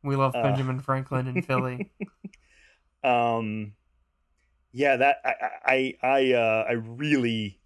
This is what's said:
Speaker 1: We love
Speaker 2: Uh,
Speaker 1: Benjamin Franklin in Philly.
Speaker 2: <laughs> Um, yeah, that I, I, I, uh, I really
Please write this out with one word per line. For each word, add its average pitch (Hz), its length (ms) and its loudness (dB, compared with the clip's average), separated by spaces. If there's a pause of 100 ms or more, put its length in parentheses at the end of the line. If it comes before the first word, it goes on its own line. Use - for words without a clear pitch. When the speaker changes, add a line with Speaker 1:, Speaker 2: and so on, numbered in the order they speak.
Speaker 1:
We 135 140 -2
love 135 180 2
Speaker 2:
Uh, 120 80 0
Speaker 1:
Benjamin 131 380 0
Franklin 131 480 -4
in 131 140 -4
Philly. 127 580 -4
Speaker 2:
<laughs> - 1040 -18
Um, 113 720 0 (960)
yeah, 135 240 2
that 139 280 4
I, - 800 -2
I, 127 40 -2
I, 131 260 4
uh, 113 360 2
I 120 40 -2
really 117 920 -2